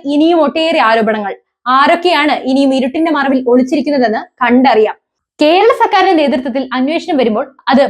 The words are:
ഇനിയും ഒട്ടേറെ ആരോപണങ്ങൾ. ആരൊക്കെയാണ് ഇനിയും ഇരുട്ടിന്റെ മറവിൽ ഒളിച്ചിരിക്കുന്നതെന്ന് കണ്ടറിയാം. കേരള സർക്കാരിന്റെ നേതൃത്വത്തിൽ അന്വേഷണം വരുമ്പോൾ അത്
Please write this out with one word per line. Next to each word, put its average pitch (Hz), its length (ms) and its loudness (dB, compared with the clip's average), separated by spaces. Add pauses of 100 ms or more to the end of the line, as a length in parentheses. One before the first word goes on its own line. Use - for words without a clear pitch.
ഇനിയും 311 360 2
ഒട്ടേറെ 320 400 0
ആരോപണങ്ങൾ. 220 560 -2 (300)
ആരൊക്കെയാണ് 302 640 0
ഇനിയും 262 420 0
ഇരുട്ടിന്റെ 277 380 -2
മറവിൽ 277 360 -2
ഒളിച്ചിരിക്കുന്നതെന്ന് 254 960 -2
കണ്ടറിയാം. 233 520 2 (460)
കേരള 349 260 4
സർക്കാരിന്റെ 415 460 2
നേതൃത്വത്തിൽ 269 580 -2
അന്വേഷണം 311 440 -4
വരുമ്പോൾ 233 400 -2 (120)
അത് 269 220 2